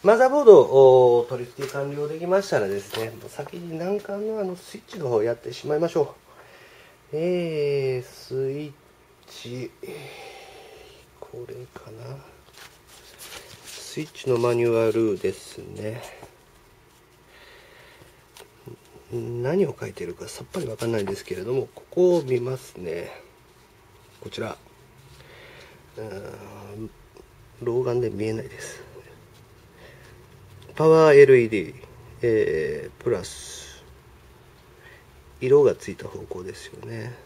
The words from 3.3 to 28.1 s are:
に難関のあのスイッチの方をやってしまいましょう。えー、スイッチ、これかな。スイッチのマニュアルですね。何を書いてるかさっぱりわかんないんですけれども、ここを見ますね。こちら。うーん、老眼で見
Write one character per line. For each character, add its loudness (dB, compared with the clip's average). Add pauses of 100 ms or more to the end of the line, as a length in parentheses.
に -12
難 -4
関 -8
の -6
あ -4
の -6
ス -20
イ -16
ッ -20
チ -14
の -6
方 0
を 2
や 0
っ -20
て -14
し -12
ま -2
い -2
ま 0
し -4
ょ -2 (1000)
う。 -6
え -2
ー、 -18
ス -16
イ -4 (320)
ッ -20 (540)
チ、 -14 (1500)
こ -16
れ -16 (260)
か -20
な。 -16 (1500)
ス -14
イ -8
ッ -20
チ -10
の 2
マ 2
ニ 0
ュ 2
ア 0
ル 0
で -2
す -16
ね。 -12 (3000)
何 -4
を -10
書 -10
い -14
て -12
る -10
か -16
さ -16
っ -18
ぱ -8
り -8
わ -10
か -4
ん -2
な -2
い -2
ん -4
で -6
す -16
け -10
れ -10
ど -6
も、 -4
こ -20
こ 2
を -2
見 -2
ま -6
す -20
ね。 -10 (1080)
こ -16
ち -10
ら。 -10 (1400)
う -12
ー -10
ん、 -14 (720)
老 0
眼 0
で -2
見 -6